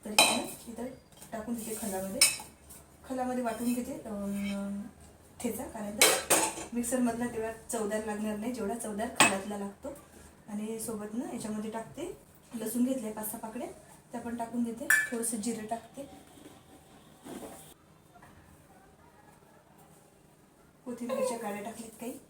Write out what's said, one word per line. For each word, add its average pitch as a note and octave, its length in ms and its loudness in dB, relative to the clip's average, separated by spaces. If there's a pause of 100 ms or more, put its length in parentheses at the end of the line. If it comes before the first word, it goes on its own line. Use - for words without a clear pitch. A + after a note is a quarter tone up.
तर G#3 60 -6
इथे G#3+ 260 8
ना - 60 0 (260)
इथं A#3 180 -6 (460)
टाकून A3+ 220 -4
देते G#3+ 200 -4
खलामध्ये. G3 460 0 (880)
खलामध्ये B3+ 360 0
वाटून A#3+ 300 2
घेते, B3 180 -2
अं, G3+ 880 -2 (640)
ठेचा, A3 200 0
कारण G#3 340 -4
तर - 400 8 (360)
मिक्सरमधला A#3+ 540 2
तेवढा A3+ 260 -2
चवदार G#3+ 520 0
लागणार G#3+ 320 0
नाही, A3+ 160 -2
जेवढा G#3+ 220 0
चवदार A3 340 -2 (120)
खलातला G3+ 380 6
लागतो. G3+ 300 -6 (600)
आणि G#3+ 320 -2
सोबत G#3+ 340 -4
ना C#4 200 -2
याच्यामध्ये G#3+ 360 -2
टाकते B3 460 -4 (380)
लसूण A3+ 300 2
घेतलाय B3 280 2
पाच G#3+ 140 -4
सहा - 120 -4
पाकड्या, B3 300 -6 (440)
त्या A#3+ 80 -4
पण A#3+ 160 -4
टाकून A#3 260 0
देते. A#3 260 -2 (220)
थोडंसं A#3 260 -2
जिरं G#3+ 300 -2
टाकते, - 640 -8 (4000)
कोथिंबीरच्या A#3+ 540 0
काड्या G3+ 240 -4
टाकल्यात A3+ 280 -8 (100)
काही A#3 120 -4 (180)